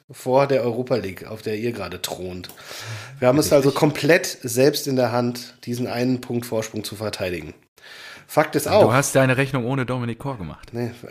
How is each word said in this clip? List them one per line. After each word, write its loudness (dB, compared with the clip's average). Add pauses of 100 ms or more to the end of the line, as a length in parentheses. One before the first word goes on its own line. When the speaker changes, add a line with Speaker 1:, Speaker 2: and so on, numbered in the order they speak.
(100)
Speaker 1:
vor 2
der 2
Europa -2
League, -6
auf -14
der -6
ihr -4
gerade -10
thront. -10 (680)
Wir 4
haben 6
es 2
Speaker 2:
Richtig. 8
Speaker 1:
also 6
komplett 2
selbst 2
in -2
der 2
Hand, -2 (100)
diesen -4
einen 0
Punkt -6
Vorsprung -4
zu -10
verteidigen. -6 (800)
Fakt 2
ist 0
Speaker 2:
Du -2
Speaker 1:
auch 8
Speaker 2:
hast 2
deine 4
Rechnung 0
ohne -2
Dominik -4
Kor -8
gemacht. -12
Speaker 1:
Nee, -4 (200)